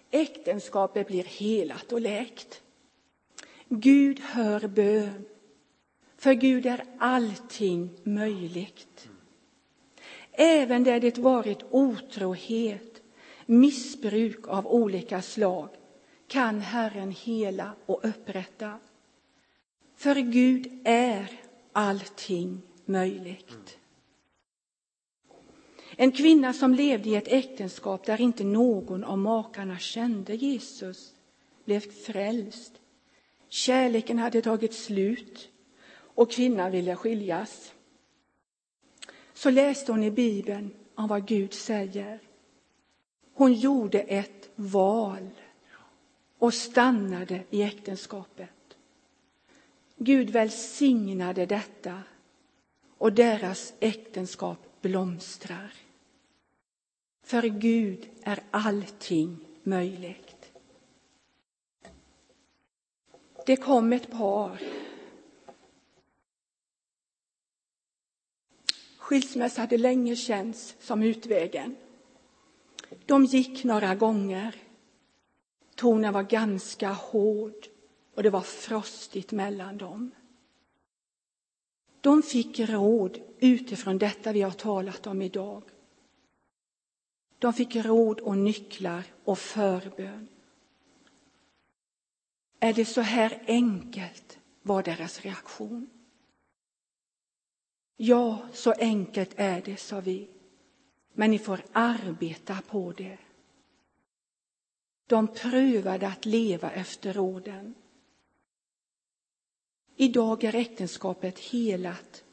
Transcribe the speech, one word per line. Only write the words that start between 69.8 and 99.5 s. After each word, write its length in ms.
känts 640
som 220
utvägen. 760
De 180
gick 400
några 300
gånger. 640
Tonen 380
var 100
ganska 720
hård 720
och 80
det 80
var 100
frostigt 920
mellan 460
dem. 320
De 220
fick 380
råd 600
utifrån 600
detta 340
vi 100
har 80
talat 560
om 160
idag. 400
De 140
fick 240
råd 440
och 160
nycklar 680
och 140
förbön. 920
"Är 120
det 120
så 160
här 460
enkelt?" 920
var 200
deras 380
reaktion. 720
"Ja, 560
så 200
enkelt 640
är 260